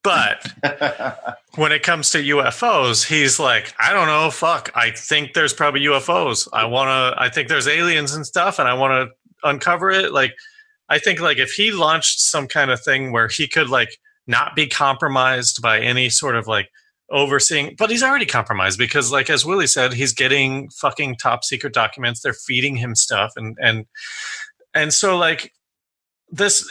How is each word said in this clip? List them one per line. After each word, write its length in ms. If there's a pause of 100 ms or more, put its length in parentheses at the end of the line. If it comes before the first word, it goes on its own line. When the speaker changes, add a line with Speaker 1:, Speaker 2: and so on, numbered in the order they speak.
Speaker 1:
but 440 (160)
Speaker 2:
<laughs> 760 (180)
Speaker 1:
when 160
it 140
comes 260
to 120
U 200
F 200
Os, 420
he's 340
like, 400
"I 140
don't 160
know, 220
fuck, 440
I 160
think 440
there's 180
probably 300
U 120
F 160
Os. 420
I 120
wanna, 520
I 120
think 200
there's 200
aliens 460
and 120
stuff, 320
and 100
I 60
wanna 340 (360)
uncover 460
it." 220
Like, 220 (540)
I 100
think, 220
like, 180
if 140
he 200
launched 480
some 280
kind 220
of 120
thing 300
where 160
he 180
could, 240
like, 280 (280)
not 300
be 100
compromised 960
by 180
any 300
sort 260
of, 120
like, 200 (420)
overseeing, 680
but 120
he's 120
already 240
compromised 520
because, 340
like, 180
as 140
Willie 240
said, 240
he's 200
getting 580
fucking 460
top 280
secret 280
documents. 500
They're 100
feeding 440
him 200
stuff. 400
And, 240
and, 260 (880)
and 180
so, 240
like, 360 (800)
this, 400